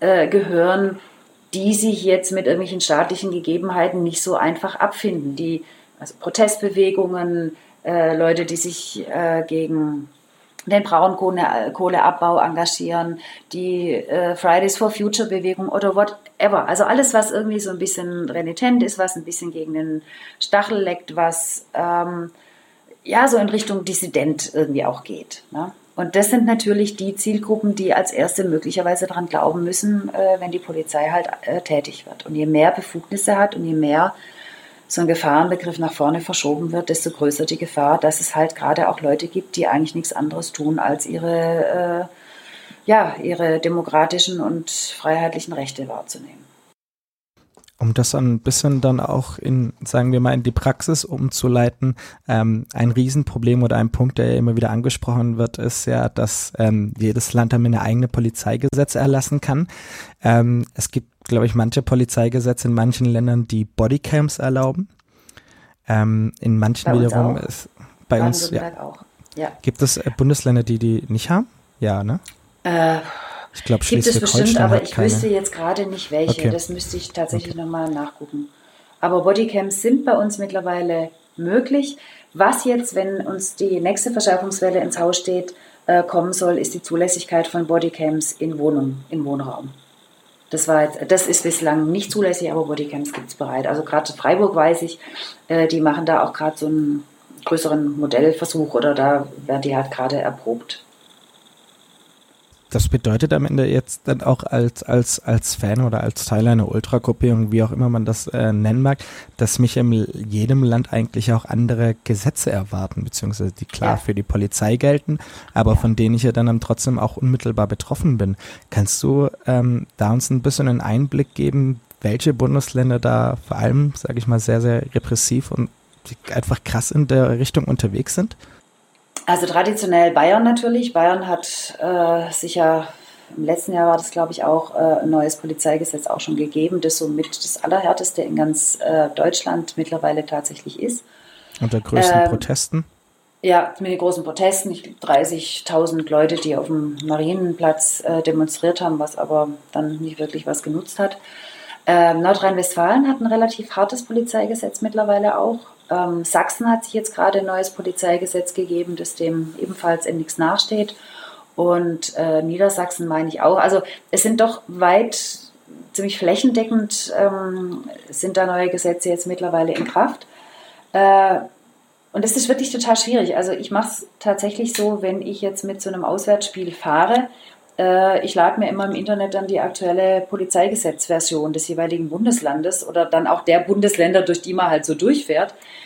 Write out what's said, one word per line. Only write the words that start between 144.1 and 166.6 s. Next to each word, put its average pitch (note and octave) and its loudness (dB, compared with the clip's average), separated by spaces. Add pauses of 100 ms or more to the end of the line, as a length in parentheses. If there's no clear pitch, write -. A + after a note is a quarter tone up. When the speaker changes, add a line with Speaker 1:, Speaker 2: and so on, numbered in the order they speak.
Speaker 1:
Protesten. F#3+ 0
Ich - -12
glaub, - -20
dreißigtausend D#3+ 0
Leute, D#3 4
die D#3 -2
auf - -2
dem D3+ -4
Marienplatz, D#3+ 0
äh, E3 0
demonstriert E3 0
haben, D#3+ 0
was D3+ -6
aber D3+ 0 (240)
dann D#3 -4
nicht D#3 -8
wirklich D3+ -8
was D3 -4
genutzt D#3+ -6
hat. G3 -2 (680)
Ähm, E3+ 6
Nordrhein-Westfalen F#3+ 2
hat B3+ 0
ein A3+ 6
relativ A3+ 0
hartes G#3 0
Polizeigesetz A3+ -2
mittlerweile G#3 2
auch. A#3 0 (300)
Ähm, E3+ -2
Sachsen F#3 0
hat A3+ 2
sich - -10
jetzt G#3+ -4
gerade G3 2
ein G3 -2
neues F#3+ -2
Polizeigesetz F3+ -2
gegeben, F3 -2
das E3+ -8
dem E3 -2
ebenfalls E3+ -2
in E3 -2
nichts D#3+ -6
nachsteht. G3+ 0 (640)
Und, F3 0
äh, D#3+ 2
Niedersachsen F3 0
meine D#3+ -2
ich - -6
auch. F3 6
Also F#3+ 4 (300)
es G3 2
sind A3 2
doch A3+ 0
weit, F3+ 0 (540)
ziemlich G3 -4
flächendeckend, A3 0